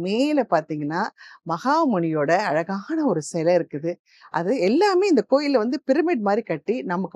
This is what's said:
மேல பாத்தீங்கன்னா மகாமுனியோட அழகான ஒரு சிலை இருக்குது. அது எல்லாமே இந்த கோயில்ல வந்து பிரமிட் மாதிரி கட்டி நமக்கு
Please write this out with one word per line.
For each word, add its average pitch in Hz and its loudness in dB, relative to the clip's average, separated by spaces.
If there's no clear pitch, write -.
மேல 262 0
பாத்தீங்கன்னா 156 -2
மகாமுனியோட 170 0
அழகான 196 -2
ஒரு 160 0
சிலை 170 0
இருக்குது. 160 -4
அது 170 -2
எல்லாமே 370 2
இந்த 220 4
கோயில்ல 277 2
வந்து 247 -2
பிரமிட் 302 2
மாதிரி 214 0
கட்டி 185 -4
நமக்கு 175 -4